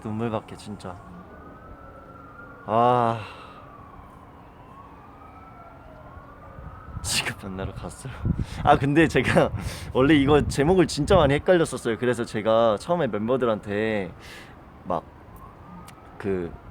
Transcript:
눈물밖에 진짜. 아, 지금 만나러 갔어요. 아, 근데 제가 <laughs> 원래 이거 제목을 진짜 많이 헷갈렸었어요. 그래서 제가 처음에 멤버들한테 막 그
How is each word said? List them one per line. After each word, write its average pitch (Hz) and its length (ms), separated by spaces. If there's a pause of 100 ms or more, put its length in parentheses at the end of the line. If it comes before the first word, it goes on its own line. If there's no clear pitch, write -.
눈물밖에 107 540
진짜. 95 400 (1700)
아, 117 520 (3750)
지금 - 320 (100)
만나러 95 300
갔어요. - 380 (520)
아, 147 140
근데 147 300
제가 131 420 (220)
<laughs> - 220
원래 139 220
이거 143 320
제목을 160 400
진짜 147 280
많이 143 200
헷갈렸었어요. 131 640
그래서 120 280
제가 110 540
처음에 170 280
멤버들한테 107 1040 (720)
막 87 360 (1000)
그 92 300 (200)